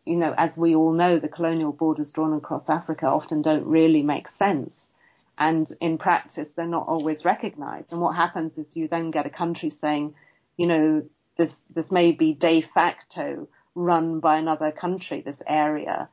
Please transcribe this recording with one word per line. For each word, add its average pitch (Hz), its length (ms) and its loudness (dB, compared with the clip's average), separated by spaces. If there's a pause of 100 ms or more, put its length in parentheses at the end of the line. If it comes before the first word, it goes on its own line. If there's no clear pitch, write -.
you 170 100 -2
know, 160 200 0
as 160 220 0
we 165 160 4
all 160 200 4
know, 170 260 4
the 151 80 -2
colonial 165 440 -2
borders 151 400 -2
drawn 156 220 -2
across 147 360 -4
Africa 160 380 -4
often 147 360 0
don't 156 220 0
really 160 360 6
make 143 260 -2
sense. - 600 -2 (480)
And 156 320 0 (120)
in 165 160 0
practice, - 540 -2
they're 170 140 -6
not 170 220 -4
always 156 380 -4
recognized. - 680 -4
And 170 80 -8
what 175 160 -2
happens 170 420 -2
is 156 200 -12
you 160 100 -4
then 165 240 -4
get 151 140 -2
a - 40 -10
country 170 400 -4
saying, 151 460 -4 (400)
you 175 120 0
know, 156 360 4 (320)
this, 165 240 0 (140)
this 160 180 -6
may 175 220 6
be 156 200 2
de 165 280 4
facto 156 880 -2 (240)
run 165 480 0
by 156 160 4
another 156 340 -2
country, 180 480 -6
this - 260 -12
area, 151 680 -2